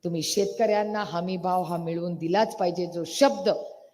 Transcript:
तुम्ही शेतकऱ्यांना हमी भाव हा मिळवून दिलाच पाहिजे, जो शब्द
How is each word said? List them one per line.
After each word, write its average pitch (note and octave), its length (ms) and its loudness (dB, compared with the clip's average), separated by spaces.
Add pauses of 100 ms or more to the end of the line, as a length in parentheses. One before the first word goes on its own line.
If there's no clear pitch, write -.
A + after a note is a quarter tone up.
तुम्ही E3+ 180 -2
शेतकऱ्यांना G#3 800 0
हमी F3+ 340 -4
भाव F3+ 260 0
हा E3+ 140 -4
मिळवून E3+ 380 -4
दिलाच F3+ 400 2
पाहिजे, F3 300 0
जो E3+ 180 -6
शब्द A3 460 4 (440)